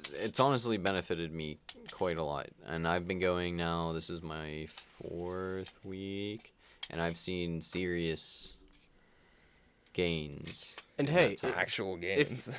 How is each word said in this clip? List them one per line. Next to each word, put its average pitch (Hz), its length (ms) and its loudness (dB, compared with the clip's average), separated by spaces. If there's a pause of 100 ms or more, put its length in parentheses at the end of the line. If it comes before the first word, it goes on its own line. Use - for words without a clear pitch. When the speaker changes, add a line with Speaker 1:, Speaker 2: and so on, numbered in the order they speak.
(140)
Speaker 1:
it's 107 280 0
honestly 123 360 6
benefited 87 560 2
me 78 240 -4 (340)
quite 87 260 0
a 82 80 0
lot. 71 240 -2 (180)
And 82 180 0
I've 87 220 4
been 92 120 0
going 87 360 4
now, 85 380 2
this 78 160 -4
is 85 120 -6
my 78 460 -6 (340)
fourth 92 840 -4
week, 98 680 -6 (380)
and 82 100 -2
I've 85 160 0
seen 87 440 -2
serious 87 920 -2 (1500)
gains 76 760 -2 (220)
Speaker 2:
And 143 120 2
Speaker 1:
in 151 40 2
Speaker 2:
hey, 170 160 8
Speaker 1:
that 196 80 -2
time. - 200 -2
Speaker 2:
i-, - 40 0
Speaker 3:
Actual 95 400 0
Speaker 2:
if, 98 280 4
Speaker 3:
gains. 123 300 -6